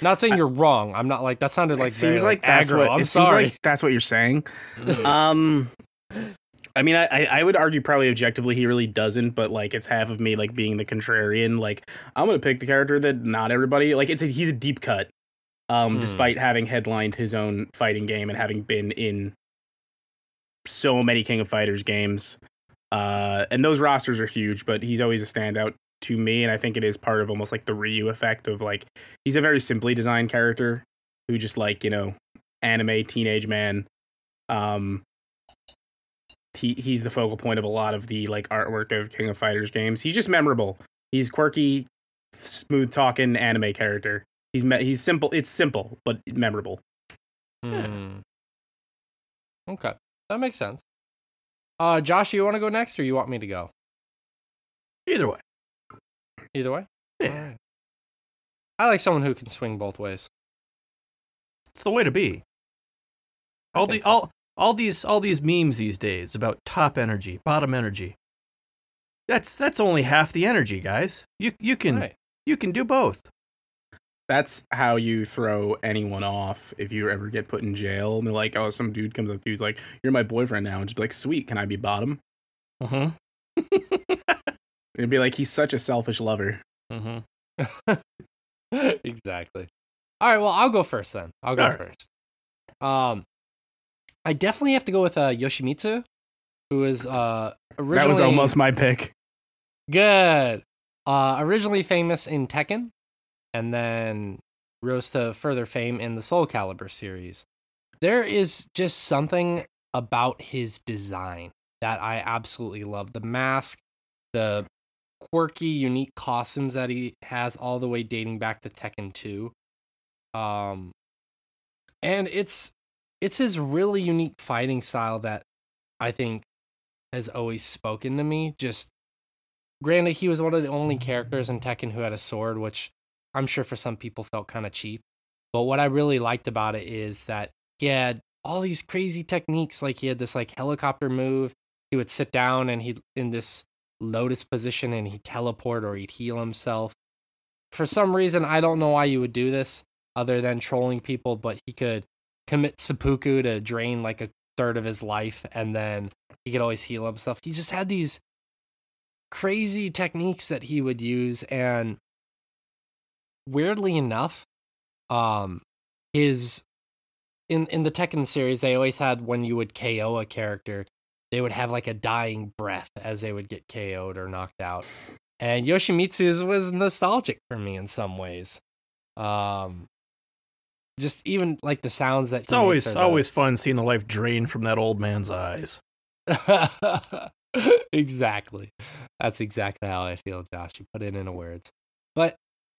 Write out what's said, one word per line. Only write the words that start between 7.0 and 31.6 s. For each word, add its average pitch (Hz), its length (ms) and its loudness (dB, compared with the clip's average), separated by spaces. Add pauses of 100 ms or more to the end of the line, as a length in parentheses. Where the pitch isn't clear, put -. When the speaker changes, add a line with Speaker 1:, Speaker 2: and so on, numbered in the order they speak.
Speaker 2:
I, 143 220 2 (120)
I 160 40 4
would 185 120 6
argue 160 260 4
probably 139 280 4
objectively 120 460 2
he 120 120 2
really 120 200 4
doesn't, 110 440 0
but, 110 200 0
like, 104 220 -4
it's 113 140 -4
half 113 220 2
of 110 100 -4
me, 110 160 2
like, 107 180 -2
being 110 240 0
the 104 80 -4
contrarian. 113 720 2
Like, 104 300 -4 (260)
I'm 156 120 2
gonna 185 120 4
pick 131 200 2
the 123 60 -8
character 139 340 4
that 139 240 2
not 110 280 0
everybody, 139 440 4
like, 139 140 4
it's 156 140 0
a, 156 40 2
he's 151 220 0
a 147 40 0
deep 131 280 -4
cut, 101 280 -2 (600)
um, 117 260 4
Speaker 1:
Hmm. 113 60 0
Speaker 2:
despite 113 380 2
having 120 260 2
headlined 110 500 -2
his 113 200 -2
own 104 380 -2
fighting 107 340 0
game 104 220 -4
and 101 80 -6
having 107 240 -2
been 104 300 -2
in 101 420 -4 (1300)
so 123 380 2
many 117 200 4
King 113 180 0
of 101 60 -2
Fighters 104 360 0
games. 104 560 -2 (520)
Uh, 101 600 0
and 123 120 2
those 156 160 6
rosters 135 400 4
are 110 60 0
huge, 104 400 -4
but 107 160 0
he's 117 180 0
always 117 220 2
a 104 60 -6
standout 107 480 -2 (260)
to 117 160 -2
me, 113 260 2
and 113 80 2
I 110 60 0
think 113 200 -4
it 110 60 0
is 104 140 0
part 110 240 0
of 104 80 -2
almost, 104 220 -4
like, 113 140 -6
the 110 80 -2
Ryu 107 360 -2
effect 113 380 -2
of, 104 140 -4
like, 107 240 -4 (380)
he's 135 140 2
a 151 40 6
very 147 200 6
simply 120 340 0
designed 117 340 2
character 117 540 0 (440)
who 120 100 0
just, 110 200 -6
like, 104 260 -2